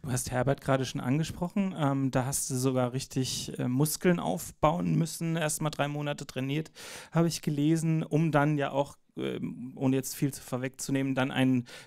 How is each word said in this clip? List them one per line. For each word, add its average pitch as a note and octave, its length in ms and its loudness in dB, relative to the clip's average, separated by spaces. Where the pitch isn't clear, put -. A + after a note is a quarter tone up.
Du A#2+ 100 -6
hast B2 200 -2
Herbert B2+ 280 2
gerade C3+ 240 2
schon C#3 160 -4
angesprochen. E3+ 760 -2
Ähm, C#3 340 2
da C3 140 0
hast - 240 -4
du C3+ 60 -2
sogar B2+ 360 0
richtig, - 680 -4
äh, C3 120 -2
Muskeln D#3 500 2
aufbauen E3+ 760 0
müssen. E3 420 0
Erst D3+ 240 0
mal D#3 80 0
drei D3 180 -2
Monate D3 400 -6
trainiert, C#3 440 -4
habe E3+ 160 4
ich - 120 -4
gelesen, D#3+ 640 2
um D3+ 300 2
dann D3 240 4
ja C#3 140 0
auch, C#3 260 -2
ähm, B2+ 640 -6
ohne C3+ 180 4
jetzt C3 200 -2
viel C#3+ 180 0
zu - 80 -14
vorwegzunehmen, C3+ 720 -2
dann C3+ 160 2
einen B2+ 360 4